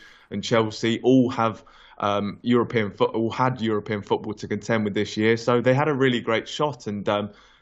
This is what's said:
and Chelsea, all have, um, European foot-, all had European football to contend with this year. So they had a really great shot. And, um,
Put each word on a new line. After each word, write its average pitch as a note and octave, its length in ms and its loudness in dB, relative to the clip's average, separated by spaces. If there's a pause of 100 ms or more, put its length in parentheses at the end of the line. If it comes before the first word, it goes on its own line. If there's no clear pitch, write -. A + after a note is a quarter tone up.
(300)
and G2+ 140 -8
Chelsea, A2+ 560 0
all B2+ 300 6
have, A2+ 340 -2 (340)
um, G2+ 440 -2
European A#2 480 0
foot-, - 240 -2
all A2+ 160 -2
had B2+ 320 -2
European G#2+ 400 -2
football G#2+ 320 -4
to - 120 -12
contend A2 380 -2
with G2+ 80 -2
this G#2 240 -4
year. A2 220 4
So A#2+ 240 2
they B2+ 100 6
had C#3+ 160 2
a D3 60 0
really B2 260 2
great A2 260 -2
shot. - 400 -4
And, G#2 220 -6
um, G#2 220 0 (320)